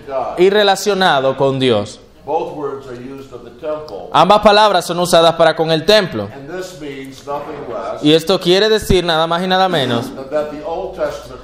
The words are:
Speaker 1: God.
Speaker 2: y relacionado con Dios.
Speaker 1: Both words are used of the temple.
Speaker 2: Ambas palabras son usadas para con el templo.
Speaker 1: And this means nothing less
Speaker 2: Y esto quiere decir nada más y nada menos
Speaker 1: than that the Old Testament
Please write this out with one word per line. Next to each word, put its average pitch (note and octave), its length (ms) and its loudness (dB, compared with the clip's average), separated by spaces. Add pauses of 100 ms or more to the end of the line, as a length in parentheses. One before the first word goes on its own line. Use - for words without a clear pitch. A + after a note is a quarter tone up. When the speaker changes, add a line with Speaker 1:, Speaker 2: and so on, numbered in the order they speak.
Speaker 1:
God. C3+ 320 -6
Speaker 2:
y F#3 100 6
relacionado F#3+ 880 2
con C3+ 240 0
Dios. A2 400 0 (240)
Speaker 1:
Both E3+ 320 -4
words C#3 320 -8
are B2+ 140 -14
used C3+ 320 -16
of A2 100 -16
the - 60 -18
temple. D3+ 640 -10
Speaker 2:
Ambas F#3 280 4
palabras G3+ 440 4
son F3 140 -4
usadas E3+ 340 4
para D#3+ 220 4
con D#3+ 160 0
el D#3+ 160 0
templo. D#3 440 2
Speaker 1:
And C#3 160 -18
this F3+ 320 -12
means C3+ 460 -14
nothing D3 300 -8 (120)
less G#2+ 360 -8
Speaker 2:
Y D3+ 100 6
esto E3 260 2
quiere F#3+ 300 2
decir G3+ 340 2
nada E3 220 2
más E3+ 180 -2
y F#3 40 -4
nada F#3 200 2
menos B2 380 0
Speaker 1:
than C3+ 240 -12
that D3+ 220 -4
the C#3+ 120 -12
Old F3 320 -8
Testament C#3 480 -8